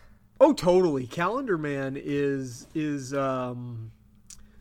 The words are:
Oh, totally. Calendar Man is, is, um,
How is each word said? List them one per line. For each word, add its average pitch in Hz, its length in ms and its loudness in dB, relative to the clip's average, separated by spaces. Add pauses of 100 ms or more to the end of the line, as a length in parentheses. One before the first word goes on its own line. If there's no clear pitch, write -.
(400)
Oh, 285 120 10
totally. 165 560 4
Calendar 202 500 -2
Man 139 420 -4
is, 139 720 -4
is, 143 400 -4
um, 123 800 -4 (720)